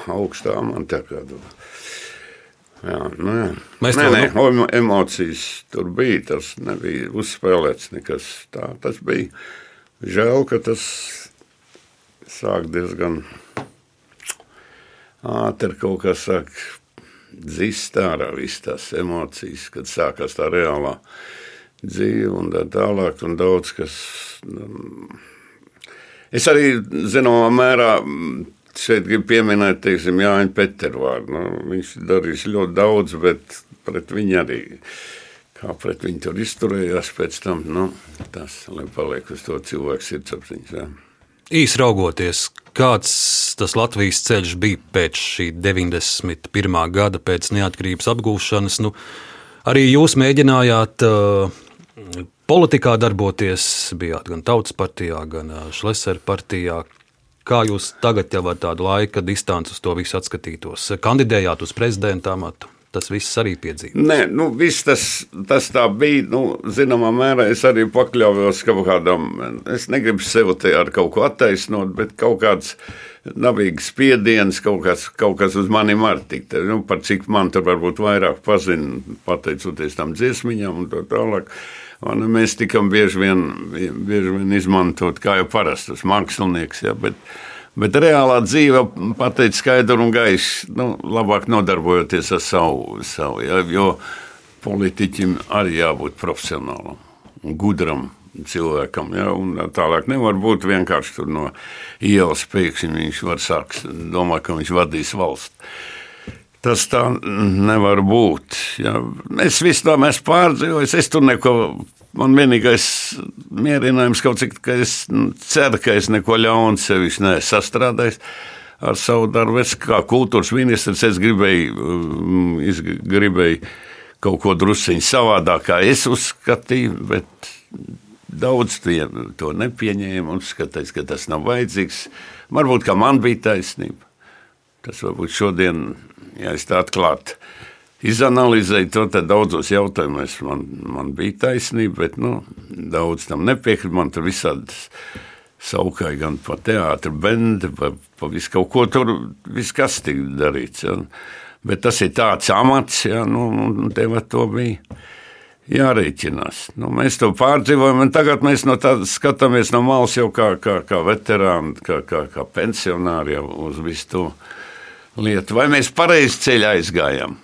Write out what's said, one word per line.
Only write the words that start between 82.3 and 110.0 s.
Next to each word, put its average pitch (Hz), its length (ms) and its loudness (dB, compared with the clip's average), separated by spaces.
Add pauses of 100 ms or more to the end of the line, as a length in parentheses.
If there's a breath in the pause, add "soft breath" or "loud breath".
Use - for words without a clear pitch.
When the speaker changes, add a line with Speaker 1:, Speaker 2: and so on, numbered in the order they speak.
Speaker 1:
tikam 104 340 2
bieži 98 240 4
vien, 95 220 4 (340)
bieži 95 560 -2
vien 95 240 0
izmantot, 92 640 2
kā 98 200 2
jau 90 100 0
parasti, 87 460 -2
tas - 100 -8
mākslinieks, 92 800 -2
ja, 53 80 0
bet, - 240 -6 (560 loud breath)
bet 104 240 0
reālā 143 460 6
dzīve 127 400 6 (340)
pateic 123 400 2
skaidru 123 480 4
un 113 80 2
gaišu, 110 640 0
nu, 123 220 -2
labāk 104 500 0
nodarbojoties 90 880 2
ar - 60 -4
savu, 69 580 0
savu, 62 400 -6
ja, 90 240 0
jo 92 300 2 (640 loud breath)
politiķim 98 800 -2 (180)
arī 87 220 0
jābūt 73 420 -2
profesionālam 71 800 -8 (400 soft breath)
un 78 160 -6
gudram 80 500 0 (380)
cilvēkam, 78 720 -4
ja, 98 160 -2
un 92 240 -4 (160)
tālāk 82 380 0
nevar 113 260 0
būt 98 320 0
vienkārši 92 480 0
tur 76 140 -8
no 78 180 -6 (480 loud breath)
ielas 92 480 2
pēkšņi 82 480 -2
viņš 80 320 -4
var 85 160 -4
sākt - 440 -4
domāt, 82 600 -2
ka 82 120 -4
viņš 78 180 -4
vadīs 78 420 0
valsts. 80 360 -4 (1120 loud breath)
Tas 120 240 2
tā 123 140 2 (100)
nevar 101 920 2
būt, 98 540 2 (240)
ja. 55 160 0 (480)
Es - 160 2
visu 170 240 4
to 160 100 6
esmu 143 300 4